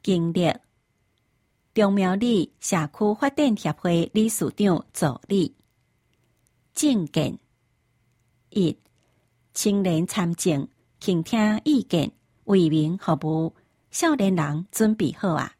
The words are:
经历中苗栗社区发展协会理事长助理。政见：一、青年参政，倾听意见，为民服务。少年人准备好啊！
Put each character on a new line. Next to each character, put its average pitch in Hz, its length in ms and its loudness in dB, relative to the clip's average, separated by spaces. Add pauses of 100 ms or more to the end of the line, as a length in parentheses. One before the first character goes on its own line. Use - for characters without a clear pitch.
经 170 300 0
历 170 220 0 (1200)
中 202 180 4
苗 190 220 2
栗 214 460 0
社 - 160 -2 (100)
区 208 340 -2
发 277 100 0
展 277 260 0
协 - 160 -4
会 170 420 0
理 220 140 2
事 165 280 -2
长 202 360 2
助 139 340 -2
理。 190 260 0 (1200)
政 247 340 0
见： - 300 -2 (1120)
一、 180 280 0 (760)
青 202 300 0
年 175 240 0
参 170 300 -2
政， 147 320 -2 (320)
倾 170 240 -2
听 214 400 0
意 277 180 2
见， - 300 -2 (320)
为 190 240 4
民 156 300 0
服 165 160 -2 (100)
务。 160 320 -2 (340)
少 330 240 0
年 196 200 2
人 156 360 -2
准 220 240 2
备 175 240 -2
好 190 120 -2
啊！ 139 300 -4